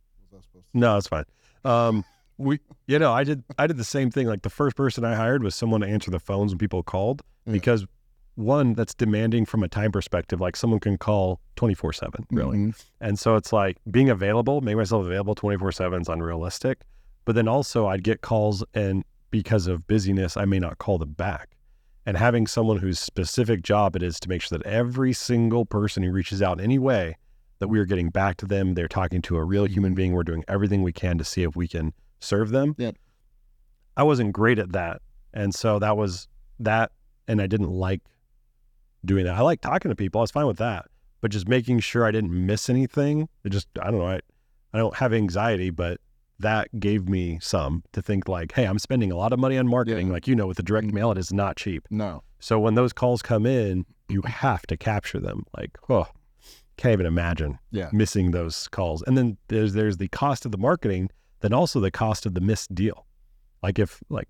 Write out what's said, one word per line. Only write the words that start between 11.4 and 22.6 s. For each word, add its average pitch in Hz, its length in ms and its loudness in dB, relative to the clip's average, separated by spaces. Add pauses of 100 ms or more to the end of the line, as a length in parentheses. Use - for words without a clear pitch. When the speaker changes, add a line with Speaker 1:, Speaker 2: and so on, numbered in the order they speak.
Speaker 2:
twenty-four 95 380 0
seven, - 380 -10
really. 101 260 0
Speaker 1:
Mm-hmm. 104 140 0 (280)
Speaker 2:
And 104 200 -2
so 113 160 4
it's 107 180 -2
like, 98 240 2 (120)
being 127 200 6
available, 113 520 0
make 107 160 0
myself 104 280 2
available 98 300 -2
twenty-four 98 360 -2
seven 90 300 -2
is 85 80 -6
unrealistic. 85 720 -4 (440)
But 110 100 2
then 113 120 4
also 117 400 0
I'd 95 160 -2
get 110 180 0
calls 107 420 0 (100)
and 95 320 0 (240)
because 101 380 2
of 87 200 -2
busyness, 95 480 2
I 101 100 -2
may 98 140 2
not 85 200 -4
call 98 180 0
them 76 160 -4
back. - 420 -6 (500)
And 95 120 -2
having 117 300 4
someone 113 300 0